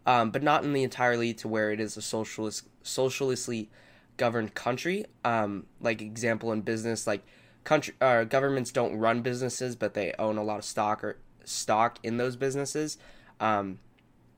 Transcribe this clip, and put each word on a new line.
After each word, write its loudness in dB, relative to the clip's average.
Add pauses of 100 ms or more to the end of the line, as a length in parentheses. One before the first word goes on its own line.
um, 4
but -2
not 4
in 0
the 2
entirely 0
to -10
where 0
it -4
is -4
a -12
socialist, -6 (160)
socialistly -2 (480)
governed 0
country. -2 (180)
Um, 0 (140)
like, -2
example -2
in 0
business, -2
like, -2 (400)
country, 2
uh, 6
governments 0
don't 2
run 4
businesses, -4
but -2
they 0
own 0
a -2
lot -2
of -8
stock -2
or -6 (260)
stock 2
in -2
those 0
businesses. -2 (400)
Um, 0 (580)